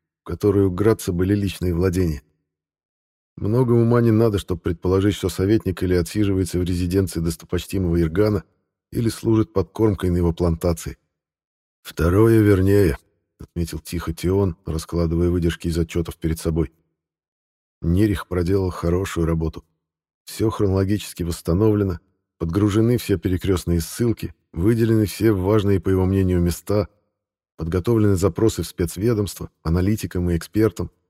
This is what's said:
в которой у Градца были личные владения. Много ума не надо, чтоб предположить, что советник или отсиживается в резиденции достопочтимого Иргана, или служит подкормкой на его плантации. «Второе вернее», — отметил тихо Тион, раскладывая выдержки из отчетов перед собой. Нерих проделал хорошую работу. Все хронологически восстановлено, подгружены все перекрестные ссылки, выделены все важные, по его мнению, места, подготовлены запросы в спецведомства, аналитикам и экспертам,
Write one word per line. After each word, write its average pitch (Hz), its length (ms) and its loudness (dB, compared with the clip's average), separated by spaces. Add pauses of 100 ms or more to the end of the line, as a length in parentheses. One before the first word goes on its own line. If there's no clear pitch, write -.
(220)
в - 40 -20
которой 98 400 2
у 95 60 0
Градца 101 420 0
были 92 200 0
личные 90 400 -2
владения. 85 500 -2 (1160)
Много 117 320 2
ума 120 300 4
не 117 100 4
надо, 107 260 4
чтоб 90 240 -6
предположить, 95 540 0
что 92 140 -4
советник 95 520 0
или 90 120 0
отсиживается 95 680 0
в 90 40 0
резиденции 90 580 -2
достопочтимого 87 800 -2
Иргана, 95 420 0 (480)
или 117 160 -2
служит 110 460 0
подкормкой 95 560 0
на 87 80 0
его 87 160 2
плантации. 85 640 -2 (840)
«Второе 107 600 4
вернее», — 98 560 4 (420)
отметил 82 400 -8
тихо 85 340 -8
Тион, 92 520 0
раскладывая 82 640 -2
выдержки 85 400 -2
из 82 80 -4
отчетов 85 400 -4
перед 80 200 -4
собой. 80 360 -2 (1080)
Нерих 92 460 0
проделал 90 440 -2
хорошую 85 540 -2
работу. 80 380 -2 (640)
Все - 240 -4
хронологически 98 760 -2
восстановлено, 92 800 0 (380)
подгружены 104 580 2
все 101 200 -2
перекрестные 90 600 0
ссылки, - 560 -4 (160)
выделены 113 540 2
все 101 260 0
важные, 101 480 2
по - 80 -8
его 92 180 2
мнению, 92 360 2
места, 87 480 -2 (680)
подготовлены 95 600 0
запросы 95 460 0
в - 40 -10
спецведомства, 95 840 -4 (140)
аналитикам 90 680 -2
и 87 60 0
экспертам, 104 560 -2 (180)